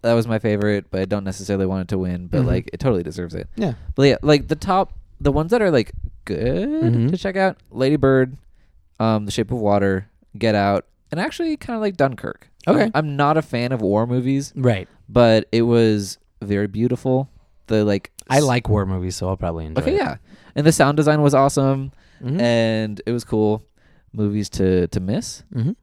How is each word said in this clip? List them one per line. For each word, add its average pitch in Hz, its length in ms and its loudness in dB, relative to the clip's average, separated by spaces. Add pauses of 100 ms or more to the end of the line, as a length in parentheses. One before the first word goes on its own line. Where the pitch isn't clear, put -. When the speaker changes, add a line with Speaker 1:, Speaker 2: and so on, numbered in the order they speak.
Speaker 1:
that 117 120 2
was 113 140 2
my 113 120 0
favorite, 104 500 0
but 95 120 -4
I 95 40 0
don't 101 200 -4
necessarily 95 400 -2
want 95 160 -2
it 90 80 -8
to 101 80 -2
win. 90 300 -4
But - 120 -2
Speaker 2:
Mm-hmm. 123 80 2
Speaker 1:
like, - 260 -2
it - 60 -10
totally 104 240 0
deserves 85 320 -8
it. 92 200 -8
Speaker 2:
Yeah. 190 180 -2 (220)
Speaker 1:
But 135 80 4
yeah, 139 180 6
like, 147 260 4
the 156 80 -2
top, 190 380 -2 (260)
the 139 120 0
ones 156 200 0
that 233 100 2
are, 190 100 2
like, 123 200 2 (340)
good 120 440 -2
Speaker 2:
Mm-hmm. 120 400 0
Speaker 1:
to 180 80 -2
check 190 180 -6
out: 190 220 0 (140)
Lady 135 260 0
Bird, 131 400 2 (640)
um, 110 260 2
The 98 60 -8
Shape 113 200 -4
of 127 80 -4
Water, 101 500 2 (280)
Get 107 180 2
Out, 101 300 2 (260)
and 156 80 -6
actually 311 380 -4
kinda 233 220 -8
like 202 180 -4
Dunkirk. - 520 -4 (160)
I'm, - 100 4
Speaker 2:
Okay. 214 180 2
Speaker 1:
I'm 151 220 -2
not 143 220 2
a 160 40 2
fan 123 300 -4
of 120 100 -2
war 104 260 2
movies, 131 480 -2
Speaker 2:
Right. 117 320 0 (200)
Speaker 1:
but 113 440 4
it 117 120 2
was 110 540 2 (240)
very 101 260 -2
beautiful. 123 640 -2 (380)
The, 107 180 2
like, 101 260 -2 (180)
Speaker 2:
I 131 80 4
Speaker 1:
s- 147 60 4
Speaker 2:
like 120 260 0
war 104 160 2
movies, 92 300 -4
so 92 140 -6
I'll 95 80 -2
probably 82 280 -6
enjoy 80 160 -4
Speaker 1:
Okay, 269 140 -2
Speaker 2:
it. - 20 0
Speaker 1:
yeah. - 200 -4 (380)
And 147 120 0
the 165 40 6
sound 147 260 2
design 151 240 2
was 143 120 4
awesome, 135 580 2 (320)
Speaker 2:
Mm-hmm. 135 180 -4
Speaker 1:
and 113 640 0
it 113 60 -2
was 120 120 -4
cool. 107 400 0 (500)
Movies 104 380 -2
to, 92 360 2
to - 120 -4
miss. 101 440 -6 (100)
Speaker 2:
Mm-hmm. 127 180 -2 (120)